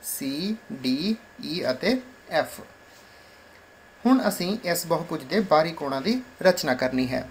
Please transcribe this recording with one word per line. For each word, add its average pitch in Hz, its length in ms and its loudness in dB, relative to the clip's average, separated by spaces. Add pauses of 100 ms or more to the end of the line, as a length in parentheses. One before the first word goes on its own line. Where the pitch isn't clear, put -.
C, - 220 -6 (560)
D, 151 300 0 (300)
E 143 260 -4
ਅਤੇ 208 300 0 (400)
F। - 200 -6 (1500)
ਹੁਣ 254 220 6
ਅਸੀਂ 190 360 -2
ਇਸ 170 220 0
ਬਹੁਭੁਜ 160 380 -2
ਦੇ 185 160 0
ਬਾਹਰੀ 160 320 4
ਕੋਣਾਂ 139 280 -4
ਦੀ 240 220 0 (200)
ਰਚਨਾ 170 320 4
ਕਰਨੀ 131 340 0
ਹੈ। 127 220 -4